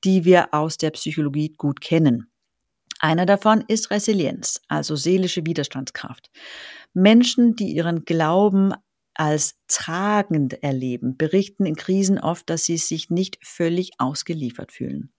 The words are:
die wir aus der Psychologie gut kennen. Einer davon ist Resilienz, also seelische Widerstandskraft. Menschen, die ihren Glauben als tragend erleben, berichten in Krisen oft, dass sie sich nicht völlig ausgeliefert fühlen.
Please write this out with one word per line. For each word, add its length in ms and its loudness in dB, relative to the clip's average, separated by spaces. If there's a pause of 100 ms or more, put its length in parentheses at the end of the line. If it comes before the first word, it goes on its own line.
die 220 4
wir 280 6
aus 240 -2
der 140 -2
Psychologie 640 -4
gut 240 -4
kennen. 480 2 (720)
Einer 260 0
davon 420 4
ist 220 -2
Resilienz, 800 -2
also 280 -4
seelische 500 0
Widerstandskraft. 840 -8 (640)
Menschen, 640 6
die 180 -4
ihren 320 -2
Glauben 680 2 (400)
als 420 -2 (120)
tragend 960 -2
erleben, 560 -4
berichten 480 0
in 100 -2
Krisen 440 0
oft, 300 -4
dass 160 -4
sie 120 -2
sich 320 -6
nicht 320 -2
völlig 560 -2
ausgeliefert 760 -6
fühlen. 480 -10